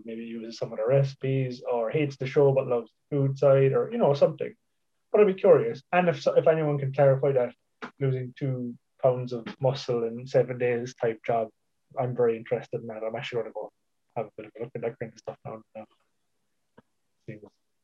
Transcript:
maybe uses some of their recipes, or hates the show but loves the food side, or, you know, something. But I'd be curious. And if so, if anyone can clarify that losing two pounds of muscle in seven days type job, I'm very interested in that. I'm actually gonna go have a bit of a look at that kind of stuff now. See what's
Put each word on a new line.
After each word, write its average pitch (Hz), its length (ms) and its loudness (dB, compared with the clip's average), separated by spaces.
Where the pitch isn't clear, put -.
maybe 113 180 -10
uses 117 320 -12
some 117 160 -8
of 110 60 -8
their 110 100 0
recipes, 135 840 0
or 117 200 -2
hates 147 260 -2
the 131 80 -8
show 139 260 4
but 135 160 2
loves 120 240 -2
the 147 60 -2
food 135 220 0
side, 135 360 6
or, 120 180 0
you 233 60 -2
know, 151 160 4
something. 147 400 0
But 208 80 6
I'd 208 60 8
be 190 80 2
curious. 143 480 4
And 180 160 4
if 147 140 -2
so, 175 100 0
if 165 140 4
anyone 156 320 2
can 135 160 -4
clarify 139 380 4
that 123 200 0
losing 127 380 -2
two 123 360 -4
pounds 123 320 0
of 113 100 -8
muscle 127 440 -2
in 117 220 -8
seven 127 300 0
days 123 380 -2
type 113 320 -4
job, 113 220 -2
I'm 127 160 -4
very 117 220 2
interested 113 420 -6
in 117 60 -12
that. 107 200 -10
I'm 113 100 -6
actually 123 260 -6
gonna 107 100 -12
go 107 180 -12
have 110 100 -4
a 104 120 -20
bit 110 80 -14
of 110 120 -20
a 117 60 -8
look 127 100 -12
at 117 60 -10
that 117 180 -6
kind 110 140 -10
of - 60 -20
stuff - 260 -14
now. 110 400 -16
See 107 100 -14
what's 101 160 -20